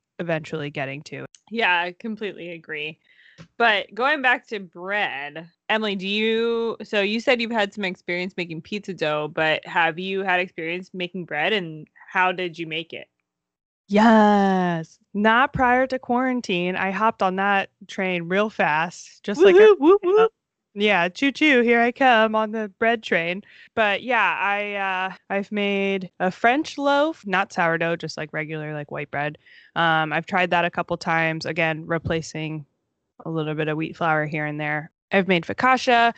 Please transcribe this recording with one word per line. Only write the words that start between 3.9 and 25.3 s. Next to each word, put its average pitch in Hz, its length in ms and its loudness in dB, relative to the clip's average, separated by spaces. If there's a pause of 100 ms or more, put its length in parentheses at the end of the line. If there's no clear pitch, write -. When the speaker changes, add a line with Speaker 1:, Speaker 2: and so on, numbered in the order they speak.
Speaker 2:
going 277 280 -2
back 247 260 0
to 214 120 -8
bread, 170 880 -6 (200)
Emily, 214 260 0
do 190 140 -6
you, 226 760 -2
so 208 200 -2
you 208 180 -2
said 247 200 2
you've 226 120 -4
had 202 220 0
some 208 100 -6
experience 180 520 -6
making 170 260 -8
pizza 196 320 -8
dough, 151 340 -2
but 156 380 0
have 165 320 0
you 190 240 -6
had 180 180 0
experience 180 540 -8
making 180 320 -8
bread, 156 260 -2
and 160 420 -6
how 185 380 0
did 175 260 -8
you 165 80 -8
make 160 280 -10
it? - 140 -16 (800)
Speaker 1:
Yes. 196 1120 4 (160)
Not 226 380 4
prior 254 340 2
to 254 120 -6
quarantine. 240 760 -2
I 190 140 -2
hopped 214 320 0
on 185 140 0
that 196 340 0 (160)
train 180 380 -4
real 196 260 0
fast, 165 720 -4
just 208 180 -4
like 381 140 8
Speaker 2:
Woo-hoo, 381 60 10
Speaker 1:
everybody 415 200 10
Speaker 2:
woo-hoo. 370 420 4
Speaker 1:
else. 440 100 2 (460)
Yeah, 196 300 2
choo 269 240 -2
choo, 285 300 4
here 233 180 4
I 240 100 2
come 220 440 4
on 220 180 0
the 220 160 -6 (100)
bread 226 240 0
train. 180 400 -2 (320)
But 208 280 2
yeah, 208 360 0
I, 202 360 -2
uh, 190 380 -4 (180)